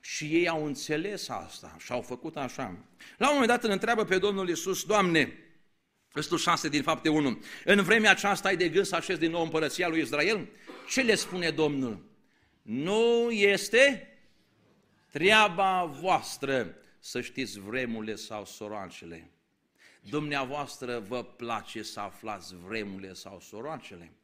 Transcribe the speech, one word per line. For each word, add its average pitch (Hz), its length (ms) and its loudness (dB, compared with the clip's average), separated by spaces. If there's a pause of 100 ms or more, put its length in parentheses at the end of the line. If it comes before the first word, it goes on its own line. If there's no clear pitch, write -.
Și - 240 -8
ei 165 220 2
au 160 180 0
înțeles 156 640 -4
asta 85 500 -10
și - 120 -12
au 123 100 -2
făcut 139 360 -10
așa. 123 400 -8 (400)
La 240 100 4
un 294 60 6
moment 247 180 4
dat 247 120 2
îl 226 60 2
întreabă 208 360 2
pe 185 120 2
Domnul 190 320 0
Iisus: 170 340 -2
„Doamne”, 175 500 4 (800)
versetul 151 240 -2
șase 165 320 2
din 147 120 0
Fapte 160 280 0
unu, 147 320 2 (220)
„în 202 180 6
vremea 214 300 6
aceasta 196 360 2
ai 190 100 2
de 170 120 2
gând 180 160 2
să 180 100 -4
așezi 170 240 -2
din 165 120 2
nou 170 120 0
împărăția 160 440 0
lui 160 140 0
Israel?” 147 460 0 (420)
Ce 262 120 0
le 226 140 6
spune 175 340 -2
Domnul? 139 560 0 (560)
„Nu 226 720 2
este 214 760 4 (1040)
treaba 190 720 4
voastră 135 920 -2 (240)
să - 220 -8
știți 107 380 -8
vremurile 110 560 -6
sau 104 300 -12
soroacele.” 90 840 -14 (800)
Dumneavoastră 135 1000 -6
vă 123 160 -6
place 113 600 -8
să - 160 -12
aflați 95 560 -10 (120)
vremurile 98 460 -8
sau 95 360 -16
soroacele? 107 640 -14 (120)